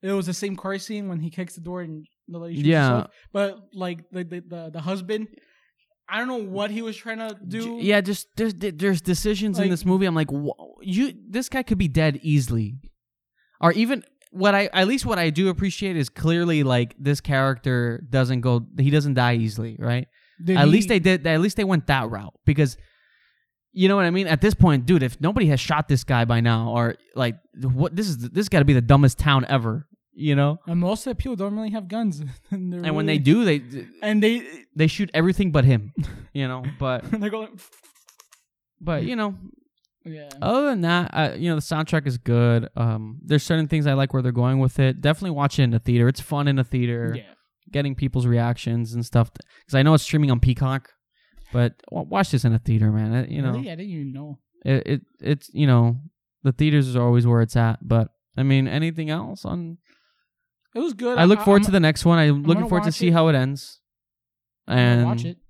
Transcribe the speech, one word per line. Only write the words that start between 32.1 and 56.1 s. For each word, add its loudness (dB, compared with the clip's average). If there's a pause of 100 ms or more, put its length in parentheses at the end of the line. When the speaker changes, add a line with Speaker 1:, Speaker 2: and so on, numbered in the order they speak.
Speaker 1:
<laughs> -16
And -6
they're -8
Speaker 2:
And -2
when -2
they 0
Speaker 1:
really 2
Speaker 2:
do, 6
they 2
d- -12 (160)
Speaker 1:
And 2
they 0 (300)
Speaker 2:
they 2
shoot -2
everything 2
but 2
him, 4 (400)
you -4
know? -8
Speaker 1:
<laughs> -16
Speaker 2:
But -4
Speaker 1:
They're -4
going -12 (1200)
Speaker 2:
but, -4
you -6
know, -4 (720)
Speaker 1:
Yeah. -16 (120)
Speaker 2:
other 0
than -2
that, 0
uh, -2
you -4
know, 0
the -2
soundtrack -2
is -4
good. 2
Um, -4
there's 2
certain -2
things 0
I 2
like 0
where -2
they're 0
going 0
with 0
it. 2
Definitely -2
watch 0
it 6
in 2
the 2
theater. 2
It's 0
fun -2
in 2
the 2
theater. -4
Speaker 1:
Yeah. -10 (480)
Speaker 2:
Getting -4
people's -2
reactions 0
and -4
stuff. 2
Th-, -20 (280)
'cause -10
I 6
know 6
it's 6
streaming 2
on 2
Peacock, 0 (640)
but 0 (160)
w-, -8
watch 0
this 0
in 4
a 2
theater, 2
man. -2
It, -2
you -6
know, -2
Speaker 1:
Really? -6
I -10
didn't -12
even -8
know. -14 (260)
Speaker 2:
it, 0
it, -2 (180)
it's, -4
you 0
know, 4 (460)